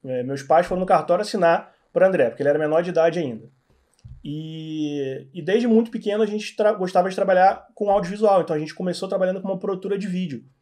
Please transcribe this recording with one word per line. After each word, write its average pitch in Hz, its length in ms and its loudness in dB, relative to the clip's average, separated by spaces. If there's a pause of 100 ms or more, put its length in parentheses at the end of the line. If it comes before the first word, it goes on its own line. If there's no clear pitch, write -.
é, 127 160 -4
meus 135 220 -6
pais 170 240 4
foram 185 140 -2
no 185 40 0
cartório 175 380 2
assinar 185 500 0 (180)
pra 180 160 4
André, 147 220 2
porque - 140 -6
ele 143 60 2
era 147 100 2
menor 156 240 2
de 180 80 -4
idade 165 260 2
ainda. 127 320 -6 (720)
E, 151 1080 -8
e 170 80 -10
desde 214 260 0
muito 226 220 4
pequeno 208 320 -2
a 220 60 4
gente 208 280 -8
tra-, 214 180 4
gostava 185 360 0
de 190 60 -8
trabalhar 190 580 2
com 202 160 -4
audiovisual, 196 520 2
então 160 140 -4
a 151 40 -2
gente 156 160 -8
começou 185 340 -6
trabalhando 185 320 -2
como 190 160 -6
produtora 196 400 -4
de 196 100 -6
vídeo. 175 380 -6 (160)